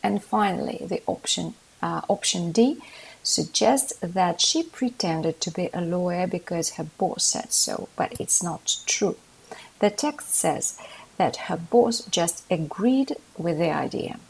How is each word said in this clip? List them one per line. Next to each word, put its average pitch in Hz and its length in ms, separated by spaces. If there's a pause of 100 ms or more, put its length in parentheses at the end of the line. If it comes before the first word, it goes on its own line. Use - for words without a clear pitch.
And 202 200
finally, 208 560 (140)
the - 140
option, 175 480 (280)
uh, 170 260
option 175 440
D 233 300 (400)
suggests - 760
that 180 400
she - 220
pretended 165 800
to - 100
be - 220
a 180 80
lawyer 180 460
because 170 440
her 156 180 (100)
boss - 260
said - 280
so, - 440
but - 240
it's - 220
not - 420
true. - 320 (640)
The 202 120
text 294 440
says - 420 (420)
that - 300
her 180 80
boss 233 540
just 170 400
agreed 226 680 (220)
with 165 200
the 165 120
idea. 135 480 (120)